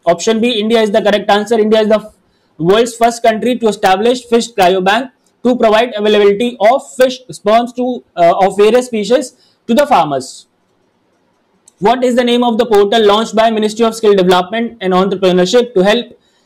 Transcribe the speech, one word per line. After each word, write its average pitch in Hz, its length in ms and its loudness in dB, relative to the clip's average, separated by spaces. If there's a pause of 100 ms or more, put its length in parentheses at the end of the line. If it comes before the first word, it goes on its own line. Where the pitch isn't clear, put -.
Option 214 360 -2
B, 240 180 0
India 220 220 0
is 220 100 0
the 214 100 0
correct 202 300 -2
answer. 208 260 0
India 214 220 2
is 220 80 0
the 214 240 -2 (460)
world's 220 380 0
first 233 280 -2
country 226 340 0
to 226 120 -2
establish 208 560 0
fish 233 280 -2
cryobank 190 580 0 (340)
to 247 100 0
provide 233 400 0
availability 208 640 0
of 233 360 0
fish 254 260 0 (100)
sperms 233 420 -2
to, 247 300 -6 (140)
uh, 175 240 4
of 190 160 0
various 226 300 2
species 226 460 -4 (320)
to 233 80 -4
the 277 140 2
farmers. 151 600 -2 (1300)
What 240 240 0
is 247 140 0
the 254 60 4
name 240 200 0
of 233 140 -2
the 233 80 0
portal 208 400 2
launched 214 280 0
by 220 160 2
Ministry 214 360 -2
of 220 100 -2
Skill 214 180 2
Development 196 680 0
and 190 120 -4
Entrepreneurship 185 800 0
to 185 100 2
help 240 360 -2 (260)